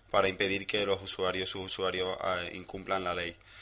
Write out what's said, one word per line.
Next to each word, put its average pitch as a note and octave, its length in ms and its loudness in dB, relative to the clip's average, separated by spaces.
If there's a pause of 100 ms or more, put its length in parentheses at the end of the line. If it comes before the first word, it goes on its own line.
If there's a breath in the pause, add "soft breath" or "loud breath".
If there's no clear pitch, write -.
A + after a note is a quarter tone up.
(100)
para G2 180 6
impedir G2 380 0
que G#2 200 0
los F#2+ 160 2
usuarios, F#2 480 0
sus F#2+ 160 -6
usuarios, F#2 580 0
eh, F2+ 300 0
incumplan F#2+ 500 -4
la F2 100 0
ley. F2 220 -4 (260 loud breath)